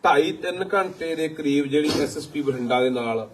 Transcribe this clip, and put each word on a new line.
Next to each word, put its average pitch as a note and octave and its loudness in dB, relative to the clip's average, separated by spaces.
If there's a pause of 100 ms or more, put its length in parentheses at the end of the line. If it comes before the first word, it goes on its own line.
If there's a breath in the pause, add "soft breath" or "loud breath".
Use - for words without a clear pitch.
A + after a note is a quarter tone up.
ਢਾਈ D3 4
ਤਿੰਨ F3+ -4 (100)
ਘੰਟੇ F3+ -2
ਦੇ D#3 -2
ਕਰੀਬ C#3+ 0
ਜਿਹੜੀ D3 2 (100)
ਐਸ C#3+ -2
ਐਸ C#3+ -8
ਪੀ D3 -6
ਬਠਿੰਡਾ B2+ 0
ਦੇ B2+ 4
ਨਾਲ A2+ -2